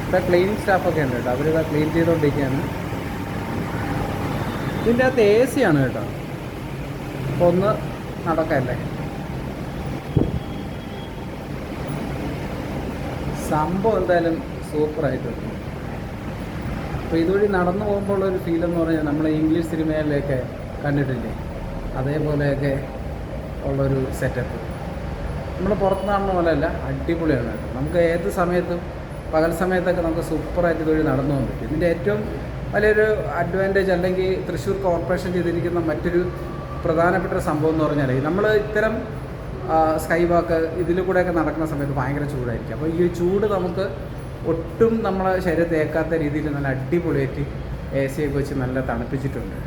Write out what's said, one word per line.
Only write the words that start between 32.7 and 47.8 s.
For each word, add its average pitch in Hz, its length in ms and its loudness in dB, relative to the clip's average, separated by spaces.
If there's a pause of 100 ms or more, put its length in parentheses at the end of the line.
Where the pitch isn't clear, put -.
വലിയൊരു 214 340 6 (340)
അഡ്വാൻറ്റേജ് 190 540 2
അല്ലെങ്കിൽ 185 340 2 (200)
തൃശ്ശൂർ 165 260 -2 (100)
കോർപ്പറേഷൻ 175 520 0
ചെയ്തിരിക്കുന്ന 170 420 0 (120)
മറ്റൊരു 175 300 0 (600)
പ്രധാനപ്പെട്ട 175 540 2
ഒരു 175 120 -2
സംഭവം 156 260 2
എന്ന് 156 120 2
പറഞ്ഞാൽ 147 240 2 (160)
നമ്മൾ 185 160 2 (200)
ഇത്തരം, 220 300 2 (800)
ആ, - 20 4 (280)
സ്കൈ 170 180 2 (100)
വാക്ക് 170 260 4 (240)
ഇതിൽ 170 160 2 (100)
കൂടെയൊക്കെ 180 320 2
നടക്കുന്ന 156 320 0
സമയത്ത് 139 300 -2
ഭയങ്കര 143 320 0
ചൂടായിരിക്കും. 117 440 -4
അപ്പോൾ 151 120 -2 (100)
ഈ 180 80 6 (120)
ചൂട് 190 260 2 (100)
നമുക്ക് 180 300 0 (640)
ഒട്ടും 226 420 2 (120)
നമ്മളെ 190 260 2 (140)
ശരീരത്തെ 170 380 2
ഏക്കാത്ത 160 300 0 (100)
രീതിയിൽ 147 220 0 (100)
നല്ല 139 200 -2
അടിപൊളിയായിട്ട് 139 680 0 (560)